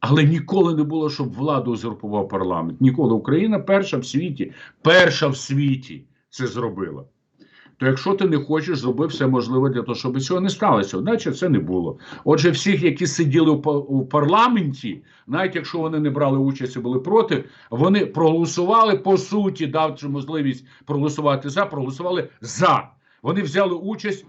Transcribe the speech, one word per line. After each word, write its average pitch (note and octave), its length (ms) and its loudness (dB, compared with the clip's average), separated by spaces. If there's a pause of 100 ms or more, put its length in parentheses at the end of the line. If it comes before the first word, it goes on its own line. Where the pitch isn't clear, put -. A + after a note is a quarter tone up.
Але D3+ 220 4
ніколи E3 520 2
не D3+ 80 0
було, D3+ 260 -2
щоб C3 240 -6
владу B2+ 380 -2
узурпував G#2 560 -4
парламент. F2 540 -4
Ніколи. C3 320 4
Україна E3+ 460 0
перша G3 380 0
в - 80 -6
світі, D#3 460 -4 (300)
перша E3 460 6
в C3+ 100 -2
світі C#3 680 -2 (260)
це B2+ 180 -8
зробила. F2 560 -6 (720)
То C3 80 -4
якщо C3+ 280 0
ти G3 120 0
не D#3 120 2
хочеш, D3+ 420 -2
зроби B2+ 280 -2
все C#3 200 -2
можливе C3 420 0
для B2 120 -2
того, A#2 140 -6
щоб C3 260 -4
цього F3+ 200 -2
не F#3+ 80 0
сталося. A#2 480 0
Одначе F#3 340 -2
це F3+ 180 -2
не A#2 100 4
було. F2 380 -4 (260)
Отже, D#3 280 4
всіх, E3+ 320 0
які D#3+ 240 0
сиділи D#3 440 2
у D3 100 2
па-, D3 160 0
у C#3 280 -2
парламенті, D3+ 1000 0 (240)
навіть F#3 280 -2
якщо E3+ 240 -6
вони D#3+ 200 -2
не D3 100 0
брали C3+ 280 2
участь C3+ 380 -2
і B2+ 40 -6
були B2 200 -2
проти, G3 440 2 (260)
вони F3+ 360 2
проголосували, F3 880 2
по F#3+ 220 2
суті, F#3+ 500 -2
давши D3 400 -2
можливість C#3 580 -4 (200)
проголосувати C#3+ 640 0
за, F#3+ 160 0
проголосували D#3+ 640 -4 (120)
за. B2+ 480 0 (340)
Вони F3 180 -2
взяли F3+ 340 0
участь G3 540 -6